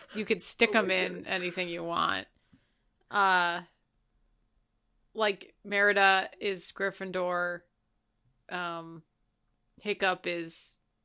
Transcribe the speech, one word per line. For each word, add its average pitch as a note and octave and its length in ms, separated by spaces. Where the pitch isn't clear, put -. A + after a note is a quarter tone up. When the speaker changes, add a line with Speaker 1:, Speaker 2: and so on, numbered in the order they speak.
Speaker 1:
you G#3+ 100
could F#3 180
stick - 280
Speaker 2:
Oh A3 120
my F#3 120
Speaker 1:
'em F3+ 220
in F3 60
Speaker 2:
God. - 60
Speaker 1:
anything F3+ 400
you E3+ 160
want. E3+ 420
Uh, F3+ 500
like, G#3 400
Merida G3+ 640
is F#3+ 320
Gryffindor, F3+ 880
um, E3 540
Hiccup G3 460
is E3+ 500